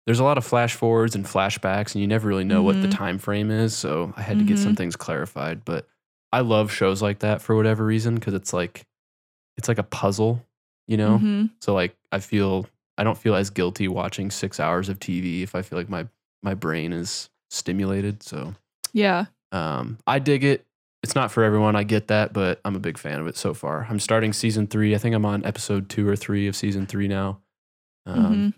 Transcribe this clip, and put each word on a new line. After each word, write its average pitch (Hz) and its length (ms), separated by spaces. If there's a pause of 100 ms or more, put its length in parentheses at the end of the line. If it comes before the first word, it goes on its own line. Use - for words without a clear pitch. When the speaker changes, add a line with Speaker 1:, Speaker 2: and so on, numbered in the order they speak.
Speaker 1:
there's 117 120
a 131 40
lot 143 160
of 117 60
flash 120 280
forwards 113 420
and 98 100
flashbacks, 98 680
and 101 80
you 101 60
never 107 200
really 95 180
know 101 180
what 98 180
the 98 60
Speaker 2:
Mm-hmm. 98 100
Speaker 1:
time 95 220
frame 104 320
is. 110 240
So 80 400
I 113 60
had 107 180
to 208 60
get 208 120
some 202 120
Speaker 2:
Mm-hmm. 208 80
Speaker 1:
things 180 180
clarified. - 680
But - 220 (440)
I 123 80
love 107 320
shows 98 300
like 101 180
that 107 220
for 110 140
whatever 110 300
reason, 113 340
'cause 104 140
it's 95 200
like, 87 320 (720)
it's - 100
like 117 100
a 101 60
puzzle, 110 600 (440)
you 110 100
know? 107 200
Speaker 2:
Mm-hmm. 208 280 (160)
Speaker 1:
So, 104 140
like, 90 200 (160)
I 101 80
feel, 98 460 (320)
I 104 60
don't 110 140
feel 107 180
as 98 160
guilty 92 380
watching 92 420
six - 280
hours 90 300
of 95 100
T 90 220
V 90 220
if 95 100
I 90 80
feel 92 160
like 87 120
my, 92 180 (340)
my 98 140
brain 82 380
is 85 360 (220)
stimulated. 98 720
So - 320 (380)
Speaker 2:
Yeah. 202 320 (260)
Speaker 1:
um, 76 560
I 135 120
dig 139 240
it. 139 220 (380)
It's 117 120
not 123 160
for 113 120
everyone. 107 320
I 104 80
get 104 240
that, 107 260
but 95 320
I'm 98 100
a 92 40
big 85 180
fan 71 220
of 78 80
it 78 100
so 85 160
far. 78 360
I'm 107 100
starting 110 340
season 107 340
three. 107 280
I - 20
think 113 160
I'm 107 120
on 101 200
episode 98 440
two 104 180
or 101 80
three 101 320
of 98 80
season 98 320
three 98 200
now. 98 320 (680)
Um, 185 120
Speaker 2:
Mm-hmm. 208 400